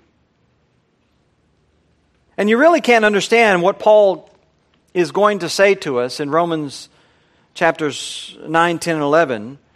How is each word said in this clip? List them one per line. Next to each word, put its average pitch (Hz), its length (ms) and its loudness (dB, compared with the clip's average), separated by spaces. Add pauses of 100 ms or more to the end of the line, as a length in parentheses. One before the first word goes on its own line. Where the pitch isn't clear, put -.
(2250)
And 202 120 -2
you 220 80 2
really 311 240 4
can't 226 240 2
understand 208 580 2
what 196 180 -2
Paul 208 500 2 (640)
is 170 160 -2
going 196 300 0
to 165 80 -8
say 196 260 2
to 151 240 -4
us 123 220 -6
in 143 100 -6
Romans 160 580 -4 (640)
chapters - 840 -4 (100)
nine, 165 320 0
ten, 165 160 -4
and 151 100 -4
eleven. 139 540 -2 (180)